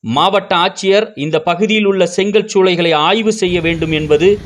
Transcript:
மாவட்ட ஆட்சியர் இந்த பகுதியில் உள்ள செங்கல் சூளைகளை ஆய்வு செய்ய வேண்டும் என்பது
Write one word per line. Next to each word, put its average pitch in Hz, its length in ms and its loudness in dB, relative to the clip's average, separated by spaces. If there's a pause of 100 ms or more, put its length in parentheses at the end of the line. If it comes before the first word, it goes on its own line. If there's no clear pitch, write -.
மாவட்ட 185 520 0
ஆட்சியர் 190 500 0 (100)
இந்த 151 240 -2
பகுதியில் 202 460 0
உள்ள 190 200 2
செங்கல் 202 420 -2
சூளைகளை 180 460 2
ஆய்வு 202 380 0
செய்ய 180 300 -2
வேண்டும் 160 300 -2
என்பது 151 360 2 (180)